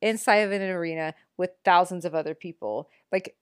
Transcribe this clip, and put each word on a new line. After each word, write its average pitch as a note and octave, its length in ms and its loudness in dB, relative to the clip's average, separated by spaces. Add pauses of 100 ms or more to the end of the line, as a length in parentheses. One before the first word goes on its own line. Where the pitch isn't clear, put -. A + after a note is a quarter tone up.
inside A3 380 2
of G3+ 120 0
an G3+ 80 -2
arena E3 540 -4 (240)
with F3+ 140 -2 (120)
thousands F3+ 400 4
of D#3+ 100 -6
other D#3 200 -2
people." C#3+ 560 -10 (200)
Like, F#3+ 320 -4